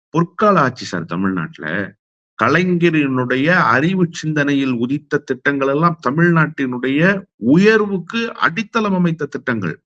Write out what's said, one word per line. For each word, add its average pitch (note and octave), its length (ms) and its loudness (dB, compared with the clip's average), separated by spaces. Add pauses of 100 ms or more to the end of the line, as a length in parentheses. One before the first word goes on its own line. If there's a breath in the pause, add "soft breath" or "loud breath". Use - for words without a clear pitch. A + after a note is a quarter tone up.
பொற்கால F3+ 480 0
ஆட்சி B2+ 280 -2
சார் E2+ 200 -6
தமிழ்நாட்டுல. F2 880 -4 (500)
கலைஞரினுடைய D3 1040 0
அறிவு E3 640 2
சிந்தனையில் C#3+ 600 -2
உதித்த C#3 460 -2
திட்டங்கள் C#3 500 -2
எல்லாம் D#3+ 320 0 (100)
தமிழ்நாட்டினுடைய D#3 1120 0 (120)
உயர்வுக்கு G3+ 960 2
அடித்தளம் G#3+ 600 -2
அமைத்த E3 320 0
திட்டங்கள். A2+ 600 -6